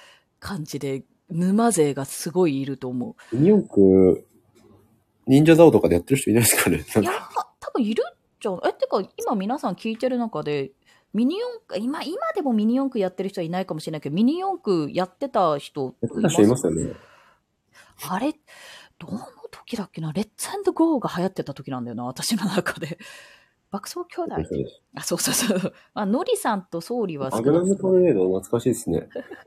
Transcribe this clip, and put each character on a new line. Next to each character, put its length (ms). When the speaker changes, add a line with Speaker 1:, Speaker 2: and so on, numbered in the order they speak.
Speaker 1:
感 240
じ 160
で、 240
沼 400
勢 240
が 100
す 280
ご 160
い 120
い 60
る 120
と 100
思 260
う。 40
Speaker 2:
ミ 60
ニ 80
四 120
駆、 640
忍 180
者 80
ザ 100
オ 60
と 100
か 80
で 60
や 60
っ 40
て 100
る 60
人 100
い 40
な 60
い 20
で 60
す 160
か 40
ね？ 100
Speaker 1:
い 20
や、 80
多 100
分 140
い 100
る 80
ん 40
じ 80
ゃ 20
ん。 160
え、 60
て 160
か、 120
今 200
皆 240
さ 100
ん 40
聞 160
い 60
て 120
る 100
中 240
で、 300
ミ 120
ニ 120
四 300
駆、 120
今、 220
今 140
で 80
も 100
ミ 140
ニ 80
四 140
駆 120
や 100
っ 40
て 80
る 60
人 120
は 40
い 60
な 100
い 60
か 80
も 40
し 80
れ 60
な 60
い 20
け 100
ど、 60
ミ 80
ニ 160
四 180
駆 340
や 120
っ 120
て 120
た 300
人 440
い 40
ま 20
す？ 60
Speaker 2:
や 20
っ 0
て 60
た 60
人 140
い 60
ま 80
す 100
よ 60
ね。 200
Speaker 1:
あ 100
れ、 140
ど 100
う 20
時 100
だ 80
っ 60
け 100
な、 120
レ 100
ッ 140
ツ& 120
ゴ 260
ー 20
が 140
流 100
行 40
っ 40
て 120
た 80
時 180
な 100
ん 40
だ 60
よ 60
な、 80
私 320
の 100
中 320
で。 200
爆 160
走 200
兄 140
弟。 140
Speaker 2:
そ 60
う 40
で 100
す。 120
Speaker 1:
あ、 80
そ 140
う 20
そ 140
う 20
そ 220
う。 60
ま 100
あ、 40
ノ 160
リ 140
さ 180
ん 100
と 160
ソ 220
ー 40
リ 120
は 140
少 60
な 40
く 40
と 60
も 60
Speaker 2:
マ 60
グ 40
ナ 60
ム 60
ト 120
ル 80
ネ 120
ー 20
ド、 140
懐 300
か 20
し 60
い 40
で 40
す 160
ね。 180